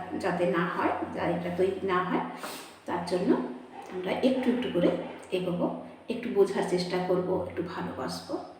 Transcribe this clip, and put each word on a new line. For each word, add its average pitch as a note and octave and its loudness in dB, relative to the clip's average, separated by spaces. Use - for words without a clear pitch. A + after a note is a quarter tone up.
যাতে F3 2
না F3 2
হয়, A3+ 0
জায়গাটা F3 0
তৈরি F#3+ 2
না F#3 2
হয়, E3+ 2
তার A#2+ -2
জন্য - 4
আমরা F#3 -4
একটু B3+ 4
একটু G3+ 0
করে F3+ 6
এগোবো, F3+ 0
একটু - -4
বোঝার G3 4
চেষ্টা F3+ 0
করব, F3+ 2
একটু F3 -4
ভালোবাসবো। F3 -6